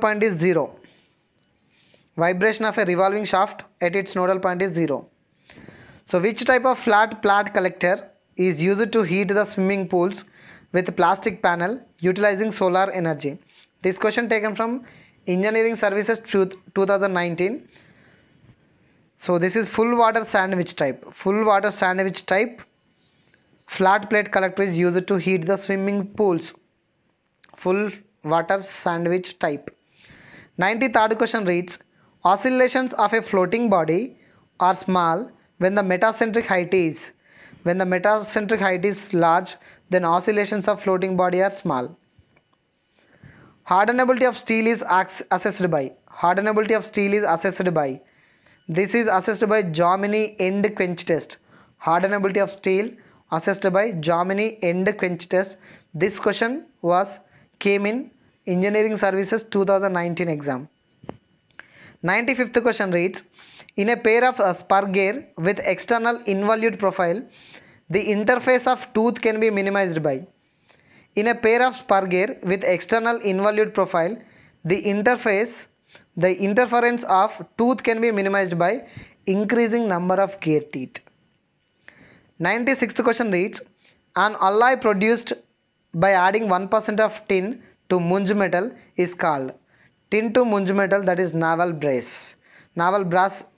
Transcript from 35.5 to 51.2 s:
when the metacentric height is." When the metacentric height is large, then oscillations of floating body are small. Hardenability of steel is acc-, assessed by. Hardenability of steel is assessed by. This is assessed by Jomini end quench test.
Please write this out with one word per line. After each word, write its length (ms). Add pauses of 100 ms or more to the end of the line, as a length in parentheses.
when 140
the 120
metacentric 640
height 260
is." 180 (680)
When 160
the 100
metacentric 720
height 240
is 100 (140)
large, 400 (420)
then 140
oscillations 640
of 140
floating 340
body 260
are 120
small. 280 (1800)
Hardenability 600
of 100
steel 320
is 100 (140)
acc-, 260 (140)
assessed 400
by. 60 (420)
Hardenability 560
of 100
steel 300
is 40 (100)
assessed 440
by. 80 (920)
This 200
is 60 (120)
assessed 360
by 60 (180)
Jomini 440 (260)
end 260
quench 380
test. 240 (500)